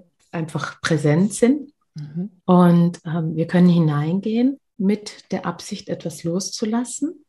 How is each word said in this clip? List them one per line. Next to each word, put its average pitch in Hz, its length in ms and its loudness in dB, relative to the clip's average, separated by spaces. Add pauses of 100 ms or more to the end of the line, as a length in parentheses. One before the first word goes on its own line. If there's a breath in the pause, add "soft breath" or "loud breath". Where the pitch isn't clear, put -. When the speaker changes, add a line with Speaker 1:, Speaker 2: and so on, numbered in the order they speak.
(300)
Speaker 1:
einfach 160 500 -8
präsent 156 520 0
sind. 269 400 0 (220)
Speaker 2:
Mhm. 156 360 -10 (140)
Speaker 1:
Und, 175 600 4
ähm, 160 300 -4
wir 165 100 -2
können 180 220 4
hineingehen 175 880 0 (180)
mit - 560 -4
der 185 140 -6
Absicht, - 420 -12
etwas 170 360 -10
loszulassen. 226 1040 -6